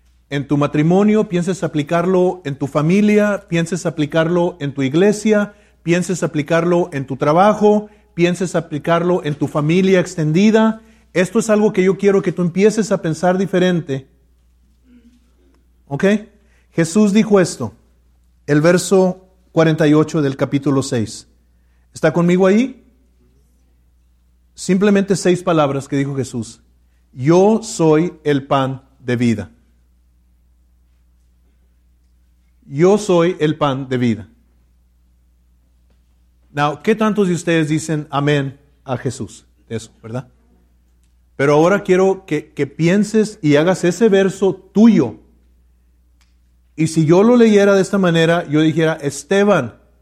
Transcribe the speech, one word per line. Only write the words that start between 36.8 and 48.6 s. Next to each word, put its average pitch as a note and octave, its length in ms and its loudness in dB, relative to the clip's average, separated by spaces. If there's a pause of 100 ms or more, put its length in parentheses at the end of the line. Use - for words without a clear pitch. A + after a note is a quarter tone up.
¿qué A3 100 0
tantos G#3+ 340 0
de F3+ 60 0
ustedes D#3+ 340 0
dicen D3+ 440 -4
amén C#3+ 480 -2 (240)
a C3 140 -6
Jesús? - 500 -10 (200)
Eso, A2+ 240 -12 (120)
¿verdad? A2+ 240 -12 (1080)
Pero C#3 180 0
ahora F3 280 2
quiero F#3+ 460 0
que, - 260 -8
que C#3+ 140 -4
pienses G#3 720 -2
y D3 140 2
hagas E3 280 0
ese F3 240 0
verso F#3+ 480 0
tuyo. G3 680 2 (1500)
Y D#3 120 -2
si D#3+ 180 0
yo F3 180 4
lo A#3+ 120 4
leyera G3+ 400 4
de F#3+ 60 2
esta F#3+ 160 -2
manera, E3+ 500 2
yo D3 140 0